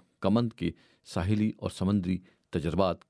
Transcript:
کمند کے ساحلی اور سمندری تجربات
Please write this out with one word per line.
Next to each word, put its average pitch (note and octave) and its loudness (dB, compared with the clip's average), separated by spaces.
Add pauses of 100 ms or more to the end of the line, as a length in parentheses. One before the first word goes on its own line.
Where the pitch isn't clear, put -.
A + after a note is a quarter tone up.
(200)
کمند A2 2
کے E2+ -4 (340)
ساحلی G#2 0
اور G2 -6
سمندری F#2 0 (320)
تجربات E2+ 2 (140)